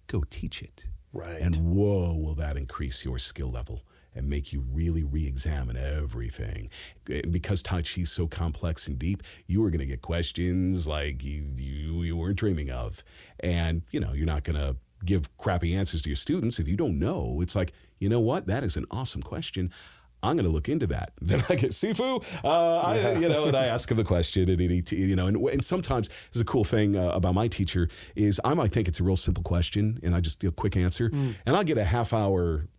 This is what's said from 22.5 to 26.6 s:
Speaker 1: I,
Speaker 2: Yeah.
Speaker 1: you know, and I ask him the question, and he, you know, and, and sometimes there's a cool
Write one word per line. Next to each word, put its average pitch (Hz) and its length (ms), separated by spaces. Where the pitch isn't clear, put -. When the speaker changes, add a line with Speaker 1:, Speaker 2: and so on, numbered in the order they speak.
Speaker 1:
I, 170 180
Speaker 2:
Yeah. 190 220
Speaker 1:
you 170 100
know, 151 160
and 139 100
I 131 120
ask 120 240
him 113 60
the 113 60
question, 90 460
and 90 100
he, 87 240
you 95 200
know, 92 120
and, 101 100
and 135 260
sometimes 139 460
there's 117 100
a 107 40
cool 113 180